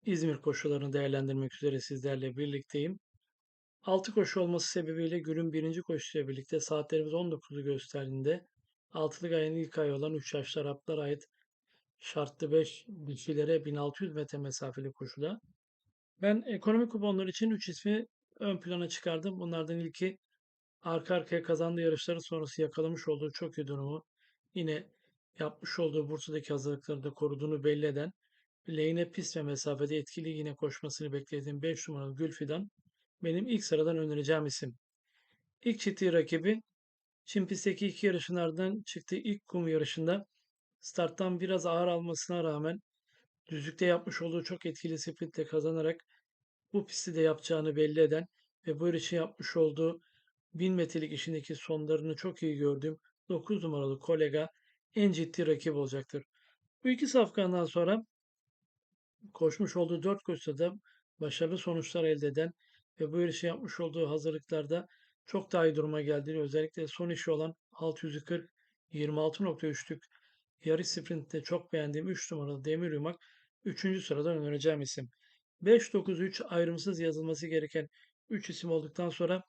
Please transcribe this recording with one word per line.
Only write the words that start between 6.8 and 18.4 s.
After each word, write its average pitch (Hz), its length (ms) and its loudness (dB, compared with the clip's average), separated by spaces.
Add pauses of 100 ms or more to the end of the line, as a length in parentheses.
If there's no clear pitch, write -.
on 175 160 0
dokuzu 143 320 -6
gösterdiğinde 139 840 -2 (460)
altılı 160 360 -2
gayenin 160 280 2
ilk 160 220 -4
ayı 147 160 2
olan 151 200 -2
üç 143 200 -6
yaşlı 143 260 -2
Araplara 147 420 -4
ait 143 220 -2 (760)
şartlı 147 520 -2
beş 156 340 2 (200)
dişilere 147 580 0
bin 147 120 -4
altı 143 280 -2
yüz 165 100 -6
metre 151 240 -6
mesafeli 135 540 -6
koşuda. 151 480 -6 (840)
Ben 208 240 6
ekonomik 226 460 4
kuponlar 202 340 2
için 220 240 0
üç 208 180 -2
ismi 208 380 0 (340)